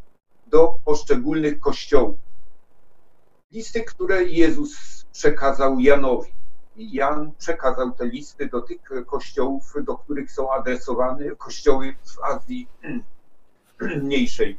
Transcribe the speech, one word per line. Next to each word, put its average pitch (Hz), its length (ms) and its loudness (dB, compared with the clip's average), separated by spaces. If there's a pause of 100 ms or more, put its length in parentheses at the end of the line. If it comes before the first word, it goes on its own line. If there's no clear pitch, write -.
(460)
do - 280 8 (100)
poszczególnych 151 760 0
kościołów. - 580 0 (1300)
Listy, 226 280 -6
które 190 440 0
Jezus - 680 4 (200)
przekazał 135 680 2
Janowi. 135 520 4 (440)
I 220 160 -14
Jan 262 460 -2
przekazał - 520 -2
te 123 160 -4
listy 127 420 -8
do 123 120 -4
tych - 200 -8 (260)
kościołów, 135 760 -4
do 123 160 -6
których 139 340 -6
są 131 200 -4
adresowane 127 840 -2
kościoły - 680 2
w - 200 -6
Azji 247 440 -6 (1120)
<clears throat> 151 220 -6
Mniejszej. 120 560 0